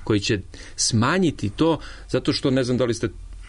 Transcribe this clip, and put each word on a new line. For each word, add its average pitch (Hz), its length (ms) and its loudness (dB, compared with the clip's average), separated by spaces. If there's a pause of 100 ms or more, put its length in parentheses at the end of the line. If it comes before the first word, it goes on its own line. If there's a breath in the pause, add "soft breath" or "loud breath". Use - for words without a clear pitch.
koji 107 160 2
će 101 200 0 (360 loud breath)
smanjiti 135 760 2
to, 156 280 2 (300 loud breath)
zato 131 240 0
što, 139 180 0
ne 131 140 4
znam 123 120 0
da 127 80 4
li 117 100 2
ste 117 140 -2 (400)